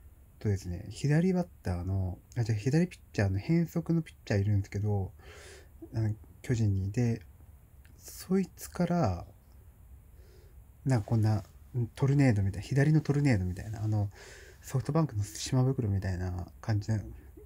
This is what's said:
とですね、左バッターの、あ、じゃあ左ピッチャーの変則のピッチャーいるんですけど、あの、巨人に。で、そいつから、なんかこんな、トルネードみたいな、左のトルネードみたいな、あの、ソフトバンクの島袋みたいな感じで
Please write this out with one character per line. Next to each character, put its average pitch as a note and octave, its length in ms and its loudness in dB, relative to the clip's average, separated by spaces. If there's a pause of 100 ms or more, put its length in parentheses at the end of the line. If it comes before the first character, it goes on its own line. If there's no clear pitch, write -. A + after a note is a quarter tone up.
(380)
と A2 120 -2
で G2 80 2
す F2+ 120 -8
ね、 F2 200 -6
左 D#3 440 2
バ F3 100 2
ッ F3 40 -16 (160)
タ F#2 80 -2
ー F2 120 -2
の、 F#2 360 -2 (180)
あ、 A#2 60 2
じ A2 80 -2
ゃ A2 40 0
あ - 20 0
左 D3+ 300 2
ピ - 100 -10
ッ - 20 -20 (140)
チ A2+ 100 0
ャ G2 40 4
ー - 20 2
の F#2+ 100 0
変 E3 260 2
則 E3 280 -2
の E3 100 2
ピ - 100 -20
ッ - 20 -20 (100)
チ - 80 -2
ャ G2+ 40 4
ー G2 40 2
い - 20 2
る G#2 100 2
ん G2+ 60 4
で G2 60 -2
す - 40 -16
け G#2 80 -6
ど、 G2+ 340 -2 (840)
あ A2+ 60 -2
の、 G#2+ 120 0 (300)
巨 C3+ 100 0
人 A2 180 2
に。 F#2+ 200 0
で、 A#2 300 0 (760)
そ - 400 -4
い F#3 180 0
つ - 140 -16
か F3 160 -2
ら、 A#2 400 0 (1600)
な C3 120 4
ん - 40 2
か - 60 -4
こ A#2 100 2
ん G#2+ 40 4
な、 G#2+ 220 2 (520)
ト C#3 100 -2
ル C#3 100 4
ネ C#3 140 6
ー A2+ 60 6
ド G2+ 80 2
み F#2+ 80 0
た G2+ 80 -6
い - 20 -6
な、 - 60 -10
左 C#3 260 4
の D3+ 80 6
ト C#3+ 120 0
ル C#3+ 100 0
ネ C3+ 100 6
ー G2 60 4
ド F#2 60 -2
み F2+ 100 -4
た F2+ 80 -10
い A2 80 -10
な、 G#2 120 -8
あ G#2+ 40 0
の、 G#2 240 0 (500)
ソ - 160 -4
フ - 80 -2
ト D3 60 -4
バ D#3+ 100 2
ン D3 60 2
ク A2 80 -6
の G#2 80 0
島 - 400 0
袋 B2+ 260 2
み G2 120 2
た F#2+ 100 -2
い F2+ 80 -2
な F2+ 280 -4 (140)
感 G#2 180 0
じ - 100 -4
で A2 120 2 (440)